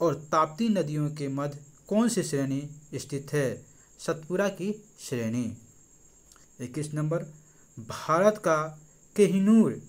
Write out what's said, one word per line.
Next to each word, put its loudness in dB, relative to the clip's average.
और 2
ताप्ती 2
नदियों 0
के -6
मध्य -4
कौन 2
सी 0
श्रेणी -2
स्थित -8
है? -2
सतपुरा -2
की -4
श्रेणी। -4
इक्कीस -8
नंबर, -2
भारत 2
का 2
कोहिनूर 6